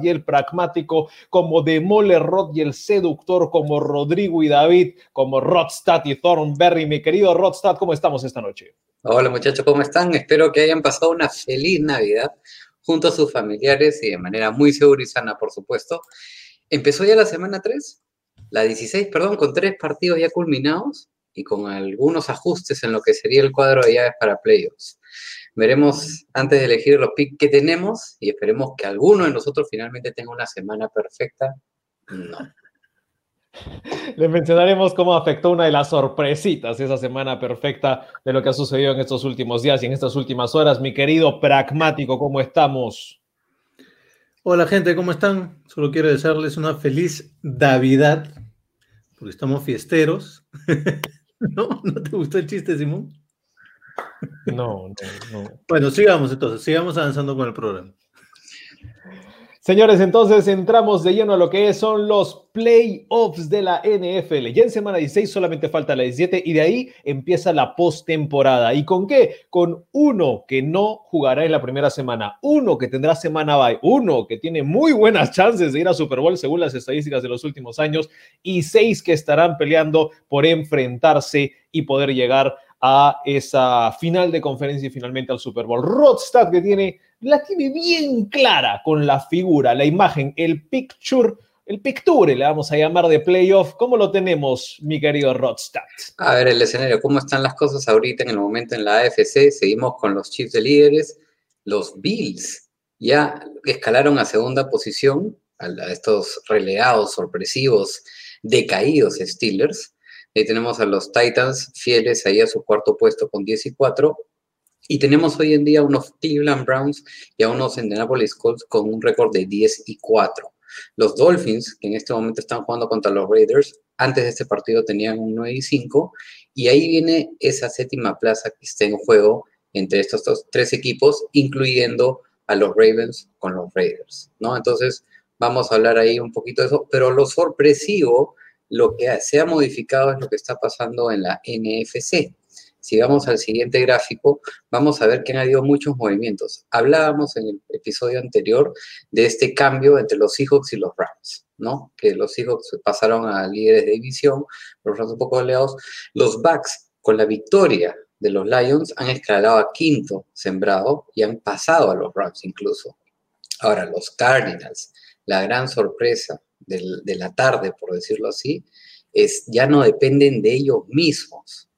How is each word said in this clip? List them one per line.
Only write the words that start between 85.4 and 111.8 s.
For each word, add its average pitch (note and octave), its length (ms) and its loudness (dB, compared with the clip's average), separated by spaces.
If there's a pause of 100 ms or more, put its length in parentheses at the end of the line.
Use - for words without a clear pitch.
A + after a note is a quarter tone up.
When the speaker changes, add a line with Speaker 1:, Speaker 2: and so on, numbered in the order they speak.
Speaker 1:
Bowl. A#2+ 160 -2
Rodstad B3 640 4
que F3 140 2
tiene, G3 360 -2 (200)
la C#4+ 240 0
tiene E4 260 -4
bien D4+ 560 -2
clara E3+ 580 0
con D3+ 220 0
la C#3 140 2
figura, D3+ 560 0
la C#3 100 2
imagen, D3+ 500 0
el D#3+ 320 -4
picture, C4 680 -2 (320)
el G3+ 120 -10
picture, C4 560 2
le C3 80 -2
vamos D3+ 280 -2
a D3+ 60 0
llamar, E3 300 2
de D#3 120 6
playoff. F#3 560 4
¿Cómo B3 220 0
lo G3 120 2
tenemos, D#3+ 720 -2
mi D3+ 180 -4
querido D3 360 0
Rodstad? B2 480 -6 (340)
Speaker 2:
A B2+ 160 2
ver, B2 140 4
el A#2+ 120 4
escenario, B2 400 0
¿cómo C#3+ 200 0
están C3+ 240 -4
las C3+ 100 -2
cosas C#3 340 -2
ahorita A#2 360 2
en A#2+ 80 -6
el G#2 80 -4
momento A2+ 340 -4
en A2 100 -6
la G#2 140 2
A B2 80 4
F A2+ 200 2
C? C#3 260 6
Seguimos A2+ 480 0
con G2+ 160 -2
los F#2+ 160 -8
Chiefs A#2 220 -8
de A2+ 80 2
líderes, D3 580 4 (460)
los G2 360 -6
Bills E3+ 640 -8 (300)
ya D3 480 0 (180)
escalaron C#3 540 0
a A2 80 0
segunda C3 460 -2
posición, C#3 640 -2 (220)
a, - 80 -12
a F2+ 240 -10
estos G2 580 -4
relegados, G#2 640 0
sorpresivos, G2 880 -2 (400)
decaídos A#2+ 800 0
Steelers. G#2 720 -4 (400)
Ahí G#2+ 120 2
tenemos A2+ 340 -4
a A2 60 2
los G2 260 -2
Titans B2 640 0
fieles A#2 500 0